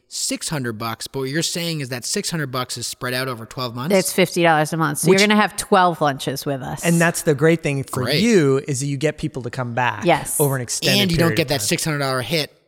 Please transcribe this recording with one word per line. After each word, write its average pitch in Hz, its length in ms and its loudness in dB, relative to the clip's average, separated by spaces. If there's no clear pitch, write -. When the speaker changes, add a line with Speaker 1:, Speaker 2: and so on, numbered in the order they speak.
Speaker 1:
six - 420 -6
hundred 123 300 -4
bucks. 113 260 -6
But - 140 -8
what 135 100 -4
you're 156 140 -2
saying 165 380 -4
is 127 80 -8
that 127 160 -8
six - 260 -4
hundred 147 200 -4
bucks 127 240 -6
is 120 120 -8
spread 127 260 -6
out 131 140 -2
over 113 180 -8
twelve 123 300 -8
months? 147 200 0
Speaker 2:
It's 190 160 2
fifty 175 300 2
dollars 156 320 4
a 160 40 -2
month. 147 220 0
So 160 100 4
Speaker 3:
Which 196 100 6
Speaker 2:
you're 208 80 4
gonna 214 120 4
have 202 180 2
twelve 180 440 4
lunches 139 420 -2
with 135 200 -4
us. 147 200 -8
Speaker 3:
And 170 160 4
that's 170 220 2
the 151 140 2
great 160 260 4
thing 143 220 -2
for - 200 -6
Speaker 1:
Great. 143 180 0
Speaker 3:
you 151 460 4
is 131 120 -2
that 143 80 -4
you 143 100 -4
get 151 220 -2
people 139 240 -6
to 120 80 -10
come 120 240 -6
back 117 300 0
Speaker 2:
Yes. - 340 2
Speaker 3:
over 139 160 2
an 127 80 -6
extended - 400 0
Speaker 1:
And 180 80 0
you 165 60 2
don't 165 120 4
Speaker 3:
period 147 80 -2
Speaker 1:
get 165 60 4
Speaker 3:
of 131 60 -4
Speaker 1:
that 143 100 -2
Speaker 3:
time. - 80 -4
Speaker 1:
six - 180 -2
hundred 151 140 -2
dollar 131 220 -2
hit 147 300 -4